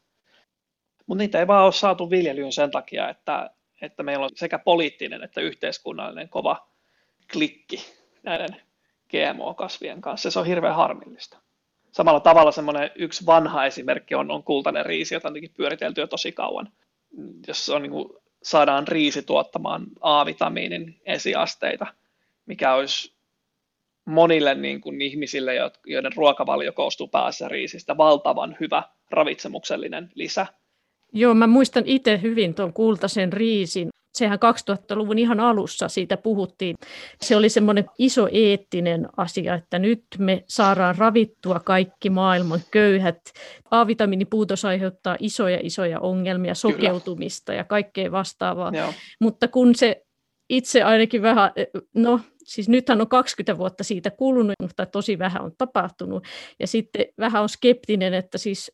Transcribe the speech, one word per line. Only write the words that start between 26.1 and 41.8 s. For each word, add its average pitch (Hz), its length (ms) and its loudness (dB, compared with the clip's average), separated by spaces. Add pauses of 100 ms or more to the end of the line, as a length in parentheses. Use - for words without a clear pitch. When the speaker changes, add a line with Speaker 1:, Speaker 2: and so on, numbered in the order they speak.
Speaker 1:
ruokavalio 143 560 0
koostuu - 360 -6
pääasiassa - 400 -4
riisistä, 147 480 -8
valtavan 156 640 2
hyvä 151 220 -2 (280)
ravitsemuksellinen - 1040 -4
lisä. 175 320 -6 (680)
Speaker 2:
Joo, 233 220 4
mä 226 120 6
muistan 247 400 6
itse 240 360 2
hyvin 214 320 0
tuon 180 180 -4
kultaisen 202 600 0
riisin. 196 560 -2 (260)
Sehän 202 240 0
kaksituhattaluvun 214 800 0
ihan 233 220 2
alussa 220 480 0
siitä 185 280 -2
puhuttiin. 190 600 -4 (460)
Se 226 140 4
oli 214 120 6
semmoinen 208 360 4 (140)
iso 254 340 4
eettinen 180 840 2
asia, 180 380 -2
että 170 240 -4
nyt 226 260 0 (140)
me 190 300 0
saadaan 190 500 2
ravittua 214 600 2
kaikki 190 500 0